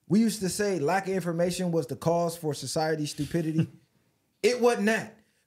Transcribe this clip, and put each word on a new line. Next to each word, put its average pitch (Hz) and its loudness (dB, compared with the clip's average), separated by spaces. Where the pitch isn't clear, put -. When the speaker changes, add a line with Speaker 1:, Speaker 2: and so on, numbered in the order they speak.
Speaker 1:
we 196 6
used 226 2
to 190 -2
say 196 -2
lack 180 0
of 190 -2
information 175 -2
was 165 0
the 135 -8
cause 170 0
for 151 -4
society's 147 -2
stupidity?" 160 -2
Speaker 2:
<laughs> - -16
Speaker 1:
It 240 2
wasn't 214 4
that. 220 0